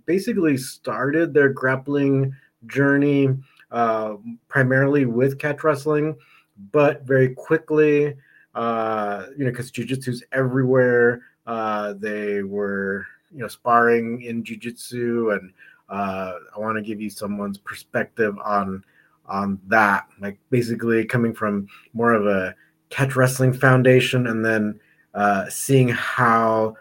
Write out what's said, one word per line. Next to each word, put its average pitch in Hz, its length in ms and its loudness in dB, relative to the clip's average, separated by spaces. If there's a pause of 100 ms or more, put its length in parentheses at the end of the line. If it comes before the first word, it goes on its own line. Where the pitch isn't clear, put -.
basically 185 500 0
started 139 760 -4
their 139 180 4
grappling 135 840 0 (320)
journey, 139 720 2 (320)
uh, 110 460 -2 (320)
primarily 135 580 2
with 127 320 0
catch 147 260 -6
wrestling, 151 520 0 (560)
but 143 320 2
very 131 320 2
quickly, 151 800 2 (400)
uh, 110 720 -2 (100)
you 139 80 -2
know, 123 60 0
'cause 123 180 -8
jujitsu's 127 640 -6
everywhere, 123 880 2 (260)
uh, 107 520 -4
they 104 420 -4
were, 98 640 -4 (260)
you 160 60 -20
know, 117 100 -8
sparring 117 760 2
in 117 200 -6
jujitsu, 117 960 -4
and, 92 160 -16 (360)
uh, 95 500 -6 (160)
I 104 40 -12
wanna 110 220 -4
give 104 180 -10
you 107 120 -8
someone's 101 480 -8
perspective - 840 -4
on, 98 400 -4 (440)
on 98 400 -4
that, 104 400 2 (120)
like, 98 200 -10 (100)
basically 113 560 0
coming 117 300 -2
from 104 320 -4 (260)
more 117 200 2
of 104 120 2
a 95 300 0 (340)
catch 135 260 -2
wrestling 131 380 2
foundation 127 720 4
and 113 180 -2
then, 107 360 0 (340)
uh, 101 340 0
seeing 131 420 2
how 113 920 0